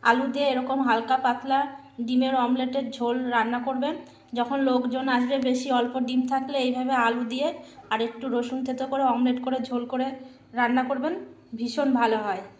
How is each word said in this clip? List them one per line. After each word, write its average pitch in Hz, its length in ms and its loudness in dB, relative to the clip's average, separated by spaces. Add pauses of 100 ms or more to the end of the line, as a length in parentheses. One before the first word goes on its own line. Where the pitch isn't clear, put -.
(100)
আলু 247 240 4
দিয়ে 285 200 2
এরকম 254 340 0
হালকা 226 380 2
পাতলা 262 340 2 (480)
ডিমের 262 280 2 (100)
অমলেটের 254 400 0 (100)
ঝোল 240 200 0 (200)
রান্না 233 320 2
করবেন। 269 280 -2 (440)
যখন 247 180 0 (120)
লোকজন 254 360 0 (120)
আসবে 247 200 2 (100)
বেশি, 254 200 0 (120)
অল্প 247 140 0 (140)
ডিম 254 140 2 (100)
থাকলে 269 340 -2
এইভাবে 254 280 0 (140)
আলু 240 160 0 (100)
দিয়ে 269 140 0 (440)
আর 220 160 0
একটু 233 180 -10 (100)
রসুন 247 320 -2
থেতো 262 240 -4
করে 269 120 0 (100)
অমলেট 247 320 2
করে 254 120 -2 (120)
ঝোল 240 220 -2
করে 262 160 -2 (520)
রান্না 247 300 4
করবেন, 277 240 -2 (440)
ভীষণ 240 320 0 (100)
ভালো 226 260 4
হয়। 190 180 -4 (160)